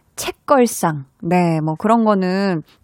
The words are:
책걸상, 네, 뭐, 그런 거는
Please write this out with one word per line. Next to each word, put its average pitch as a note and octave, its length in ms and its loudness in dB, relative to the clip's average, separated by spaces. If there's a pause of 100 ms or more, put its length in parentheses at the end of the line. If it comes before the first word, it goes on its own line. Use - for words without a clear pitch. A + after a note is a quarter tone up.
(160)
책걸상, A3+ 880 -2 (180)
네, E3+ 400 0
뭐, D#3 120 -2
그런 A3 300 0
거는 F#3+ 580 0 (200)